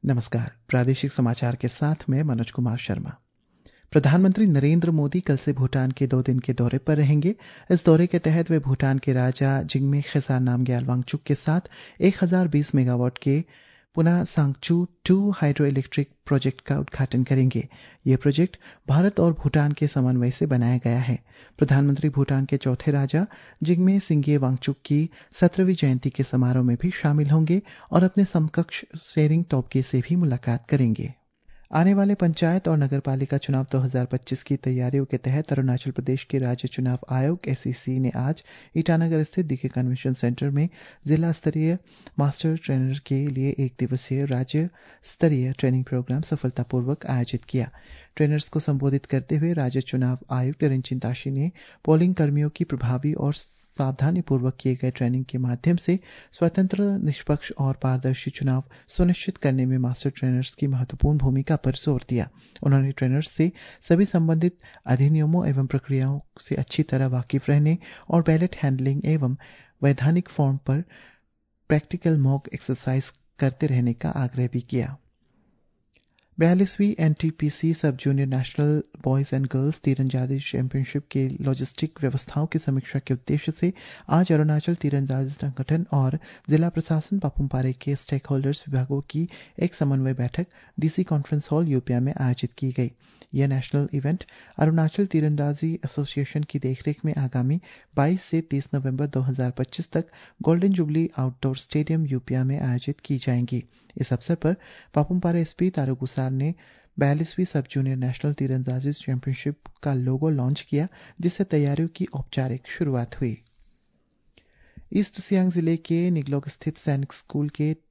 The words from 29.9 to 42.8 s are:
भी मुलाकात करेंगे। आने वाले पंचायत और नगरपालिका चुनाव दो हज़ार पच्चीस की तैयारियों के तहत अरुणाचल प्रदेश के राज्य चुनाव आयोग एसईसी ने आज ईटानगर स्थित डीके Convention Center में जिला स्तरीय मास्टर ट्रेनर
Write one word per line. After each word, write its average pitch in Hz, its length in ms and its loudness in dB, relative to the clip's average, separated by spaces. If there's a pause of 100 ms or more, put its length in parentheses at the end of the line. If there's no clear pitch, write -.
भी 170 140 -2
मुलाकात 127 540 0
करेंगे। 127 440 0 (600)
आने 175 200 6
वाले 196 220 4
पंचायत 170 520 0
और 160 100 4
नगरपालिका 139 600 0
चुनाव 131 340 -2
दो 135 80 0
हज़ार 127 260 0
पच्चीस - 380 -6
की 139 120 -2
तैयारियों 131 500 0
के 135 120 -4
तहत 139 340 -2
अरुणाचल 131 400 0
प्रदेश 135 320 -4
के - 140 -4
राज्य 127 300 -2
चुनाव 127 320 -2 (100)
आयोग 135 380 0
एसईसी 131 520 -4
ने 131 100 0
आज 135 340 -4 (340)
ईटानगर 165 460 2
स्थित 180 220 -2
डीके 135 220 -4
Convention 127 460 -2
Center 123 360 -2
में 147 200 0 (380)
जिला 160 240 2
स्तरीय 156 460 0 (420)
मास्टर 160 380 0
ट्रेनर 135 500 -2